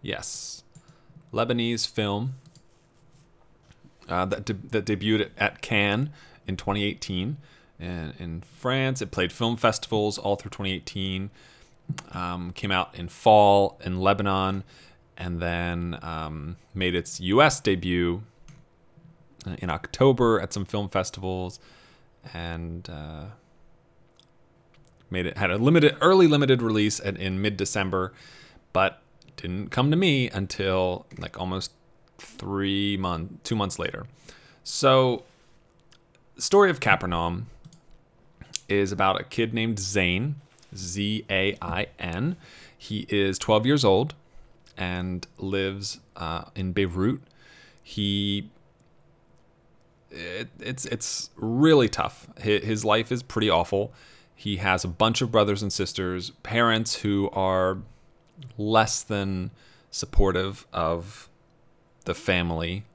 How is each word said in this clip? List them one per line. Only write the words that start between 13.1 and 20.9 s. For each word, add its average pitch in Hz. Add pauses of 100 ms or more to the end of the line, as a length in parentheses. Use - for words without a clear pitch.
in 92
Lebanon, 95 (520)
and 90
then, 87
um, 78 (180)
made 92
its -
U 95
S 147
debut, 90 (1200)
uh, 92
in 90
October 120
at 92
some 98
film 101
festivals, 92 (720)